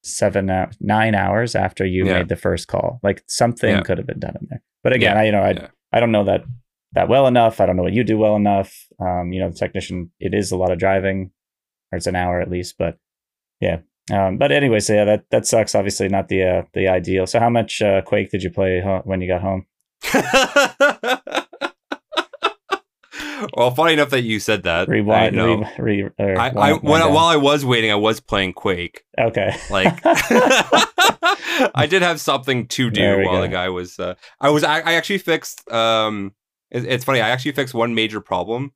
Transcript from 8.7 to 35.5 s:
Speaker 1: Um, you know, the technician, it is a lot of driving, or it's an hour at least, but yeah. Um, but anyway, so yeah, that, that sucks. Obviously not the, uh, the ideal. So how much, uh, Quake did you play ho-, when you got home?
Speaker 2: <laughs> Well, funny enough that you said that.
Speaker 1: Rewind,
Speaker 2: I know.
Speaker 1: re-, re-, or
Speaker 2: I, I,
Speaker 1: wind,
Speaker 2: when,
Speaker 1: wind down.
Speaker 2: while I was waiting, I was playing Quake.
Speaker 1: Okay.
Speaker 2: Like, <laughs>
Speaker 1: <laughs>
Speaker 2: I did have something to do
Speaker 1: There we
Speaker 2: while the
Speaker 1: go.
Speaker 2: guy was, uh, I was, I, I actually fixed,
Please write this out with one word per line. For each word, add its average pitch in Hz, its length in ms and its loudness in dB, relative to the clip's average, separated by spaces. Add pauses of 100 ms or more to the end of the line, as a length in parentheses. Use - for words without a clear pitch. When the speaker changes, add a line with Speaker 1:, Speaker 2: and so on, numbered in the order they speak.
Speaker 1:
Um, 90 320 -4
you 92 80 -4
know, 92 100 -2
the 82 60 -14
technician, 90 640 -6
it 90 140 -4
is 98 180 -2
a 92 40 -2
lot 92 140 0
of 87 80 -2
driving, 95 540 -2 (580)
or 90 60 -6
it's 85 100 -6
an 90 100 -2
hour 90 240 -2
at 90 100 -6
least, 90 280 -8
but 85 200 -4 (640)
yeah. 87 180 -2 (340)
Um, 98 260 0
but 143 140 2
anyway, 135 280 2
so 107 140 -2
yeah, 104 120 4
that, 104 240 2
that 110 160 0
sucks. 110 280 0
Obviously 101 340 -2
not 95 200 -2
the, 95 140 0
uh, 92 200 2 (120)
the 95 140 0
ideal. 92 380 0
So 117 140 0
how 117 100 2
much, 113 320 -2
uh, 98 200 2
Quake 104 280 -2
did 92 140 -4
you 90 60 -4
play 92 300 0
ho-, 95 240 -2
when 92 160 -4
you 90 80 -6
got 90 140 0
home? 95 240 -4 (460)
Speaker 2:
<laughs> 262 1300 0 (2000)
Well, 123 200 4
funny 160 180 2
enough 147 180 2
that 127 120 2
you 110 180 -2
said 104 220 -2
that. 87 260 0
Speaker 1:
Rewind, 107 500 2
Speaker 2:
I 90 60 0
know. 107 340 0
Speaker 1:
re-, 104 260 -2
re-, - 140 -8
or 101 220 0
Speaker 2:
I, 123 80 0
I, 123 40 -6 (200)
Speaker 1:
wind, 160 100 -2
Speaker 2:
when, 131 100 0
Speaker 1:
wind 165 120 4
down. 151 80 4
Speaker 2:
while 160 140 4
I 165 100 4
was 143 300 2
waiting, 117 240 2
I 104 40 2
was 107 240 2
playing 95 360 -2
Quake. 87 500 -6 (140)
Speaker 1:
Okay. 98 360 0 (160)
Speaker 2:
Like, 190 300 2
<laughs> - 20 -
Speaker 1:
<laughs> - 20 -20
Speaker 2:
I 330 1800 2
did 185 140 2
have 170 180 0
something 131 480 -2
to 120 220 -2
do 107 100 -2
Speaker 1:
There 98 180 4
we 95 80 2
Speaker 2:
while 92 160 0
the 90 60 -2
Speaker 1:
go. 90 40 -4
Speaker 2:
guy 92 160 -2
was, 90 300 -8
uh, 90 160 -6 (260)
I 139 100 2
was, 151 140 4
I, 156 160 0
I 165 140 0
actually 180 240 -2
fixed, - 520 -4